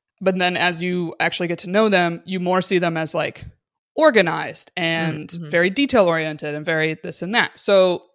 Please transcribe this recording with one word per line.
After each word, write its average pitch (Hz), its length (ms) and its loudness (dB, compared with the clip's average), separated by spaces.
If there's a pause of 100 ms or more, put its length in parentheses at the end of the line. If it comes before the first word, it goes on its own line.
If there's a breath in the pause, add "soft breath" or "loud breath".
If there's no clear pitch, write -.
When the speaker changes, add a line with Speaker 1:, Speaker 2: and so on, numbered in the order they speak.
(220)
Speaker 1:
but 185 160 2
then 180 180 2
as 170 260 0
you 180 380 -2
actually 170 280 -2
get 165 120 -4
to 175 100 -10
know 214 200 2
them, 175 340 2
you 185 160 -6
more 180 220 0
see 185 160 0
them 170 180 0
as, 160 180 -4
like, - 300 -6 (500)
organized 170 800 2
and 165 520 -4
Speaker 2:
Mm, - 100 -12
mm-hmm. 165 120 -12
Speaker 1:
very 175 200 2
detail-oriented 165 840 2
and 151 100 -8
very 160 380 0
this 165 200 -8
and 180 120 -6
that. 226 240 0
So 185 560 2